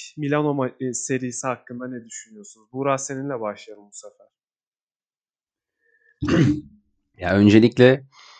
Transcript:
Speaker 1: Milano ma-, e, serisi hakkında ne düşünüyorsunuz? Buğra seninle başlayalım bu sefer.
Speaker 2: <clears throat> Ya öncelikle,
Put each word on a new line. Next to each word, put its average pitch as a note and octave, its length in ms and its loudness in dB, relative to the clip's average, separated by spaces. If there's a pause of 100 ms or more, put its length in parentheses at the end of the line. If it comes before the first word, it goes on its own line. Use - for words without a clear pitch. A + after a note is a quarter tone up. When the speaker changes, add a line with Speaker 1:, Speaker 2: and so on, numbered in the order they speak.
(160)
Speaker 1:
Milano D3 340 -2
ma-, C3 380 -4
e, B2 60 -6
serisi B2+ 520 -8
hakkında B2 420 -10
ne B2 160 -14
düşünüyorsunuz? A2 680 -20
Buğra C3+ 260 -2
seninle C3+ 420 -10
başlayalım G#2 460 -12
bu G2+ 60 -20
sefer. G#2 340 -20 (1900)
Speaker 2:
<clears throat> - 440 2 (540)
Ya F2+ 180 -2
öncelikle, A#2 680 6 (340)